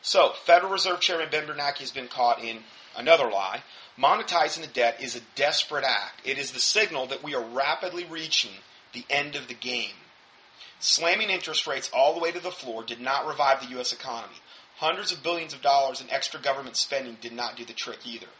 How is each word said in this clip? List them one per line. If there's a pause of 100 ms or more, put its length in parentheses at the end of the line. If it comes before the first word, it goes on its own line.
So, (120)
Federal
Reserve
Chairman
Ben
Bernanke
has
been
caught
in (380)
another
lie. (340)
Monetizing
the
debt
is
a (160)
desperate
act.
It
is
the
signal
that
we
are
rapidly
reaching (420)
the
end
of
the
game. (880)
Slamming
interest
rates
all
the
way
to
the
floor
did
not
revive
the
U
S
economy. (440)
Hundreds
of
billions
of
dollars
in
extra
government
spending
did
not
do
the
trick
either. (140)